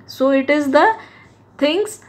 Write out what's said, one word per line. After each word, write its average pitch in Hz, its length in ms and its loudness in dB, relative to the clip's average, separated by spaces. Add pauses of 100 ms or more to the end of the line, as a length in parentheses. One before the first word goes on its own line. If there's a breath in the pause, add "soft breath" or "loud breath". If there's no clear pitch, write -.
(180)
So, 269 140 2
it 269 180 0
is 294 220 0
the 311 140 4 (720 loud breath)
things 330 400 -2 (100)